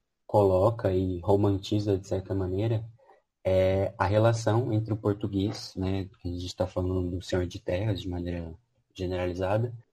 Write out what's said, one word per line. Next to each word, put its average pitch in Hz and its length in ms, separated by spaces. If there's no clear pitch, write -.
coloca 101 680
e 92 300
romantiza, 101 760
de 95 100
certa 95 280
maneira, 98 480
é 95 520
a 98 80
relação 110 680
entre 110 200
o 107 40
português, 101 800
né, 95 320
que - 60
a 87 40
gente 90 240
tá 92 120
falando 92 440
do 90 100
senhor 90 240
de 87 140
terras, 92 420
de 95 80
maneira 87 440
generalizada, 92 800